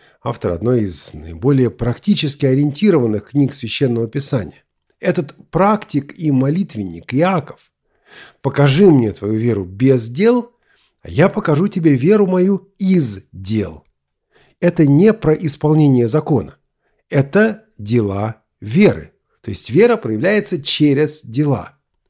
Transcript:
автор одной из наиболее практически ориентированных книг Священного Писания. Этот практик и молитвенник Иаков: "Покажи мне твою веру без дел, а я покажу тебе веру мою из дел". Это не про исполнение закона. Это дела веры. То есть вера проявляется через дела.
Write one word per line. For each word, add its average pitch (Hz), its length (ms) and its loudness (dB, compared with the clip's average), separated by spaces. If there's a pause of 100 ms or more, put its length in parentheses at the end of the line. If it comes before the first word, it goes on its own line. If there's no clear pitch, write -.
(220)
автор 107 300 -4
одной 110 320 0
из 87 320 -8
наиболее 95 560 0
практически 139 760 -2
ориентированных 139 800 2
книг 139 300 -2
Священного 117 520 -2
Писания. 135 560 -8 (360)
Этот 180 360 -4 (140)
практик 190 640 -4
и 160 140 -4
молитвенник 131 880 -4
Иаков: 165 560 -2 (720)
"Покажи 143 480 4
мне 113 220 2
твою 104 200 -6
веру 110 320 -2
без 117 440 0
дел, 226 420 0 (500)
а - 80 -18
я 131 180 2
покажу 175 420 0
тебе 160 260 2
веру 190 320 2
мою 185 500 0
из 156 540 0
дел". 95 520 -6 (760)
Это 170 260 2
не 160 260 6
про 156 220 0
исполнение 147 760 2
закона. 131 500 -2 (520)
Это 202 540 0 (160)
дела 107 640 -2 (180)
веры. 110 520 0 (280)
То - 80 -12
есть - 220 -10
вера 220 260 4
проявляется 175 640 -2
через 147 640 0
дела. 120 560 -4 (300)